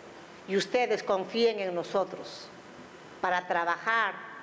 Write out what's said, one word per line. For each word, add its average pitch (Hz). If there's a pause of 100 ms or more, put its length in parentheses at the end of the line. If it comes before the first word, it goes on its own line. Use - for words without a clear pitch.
(480)
y 190
ustedes 220
confíen 214
en 185
nosotros - (720)
para 180
trabajar 185 (300)